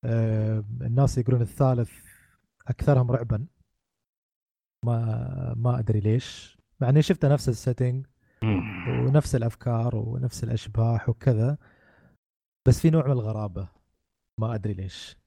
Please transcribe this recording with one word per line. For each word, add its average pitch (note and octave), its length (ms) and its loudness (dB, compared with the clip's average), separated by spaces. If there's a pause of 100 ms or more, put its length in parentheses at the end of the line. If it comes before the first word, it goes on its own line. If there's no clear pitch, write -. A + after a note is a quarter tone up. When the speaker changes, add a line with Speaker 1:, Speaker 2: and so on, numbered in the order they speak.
Speaker 1:
آه، A2 600 0 (160)
الناس B2 380 2
يقولون A#2+ 240 2
الثالث B2 480 0 (760)
أكثرهم B2+ 420 2
رعبًا. A#2 360 -2 (1400)
ما، A#2 720 -2
ما A#2+ 220 0
أدري G#2 220 0
ليش. - 580 -2 (220)
مع B2+ 80 0
إني D3 140 6
شفته D#3 260 2
نفس C#3+ 200 2
السيتنج B2+ 580 -2 (360)
Speaker 2:
مم. B2 640 -2
Speaker 1:
ونفس C#3+ 280 2
الأفكار A2+ 640 -2
ونفس A#2 480 -4
الأشباح A2+ 640 -2
وكذا، A#2+ 500 0 (1080)
بس B2 120 6
في E3 100 4
نوع D#3 160 2
من C#3+ 60 2
الغرابة. G#2+ 560 -4 (720)
ما A2+ 140 -2
أدري G#2 200 -4
ليش. - 420 -10 (100)